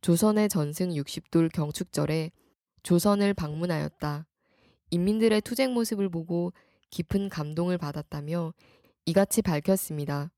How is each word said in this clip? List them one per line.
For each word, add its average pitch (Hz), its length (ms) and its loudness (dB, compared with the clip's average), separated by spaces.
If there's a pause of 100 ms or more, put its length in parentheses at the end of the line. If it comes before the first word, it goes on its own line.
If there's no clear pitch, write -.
조선의 208 460 4
전승 165 480 -2
육십 - 340 -8
돌 165 200 4
경축절에 156 800 -2 (520)
조선을 202 520 4
방문하였다. 151 920 -4 (680)
인민들의 214 500 2
투쟁 254 320 0
모습을 220 340 0
보고 170 460 -4 (340)
깊은 196 400 -4
감동을 165 480 -2
받았다며 156 760 -6 (500)
이같이 196 380 4
밝혔습니다. 147 960 0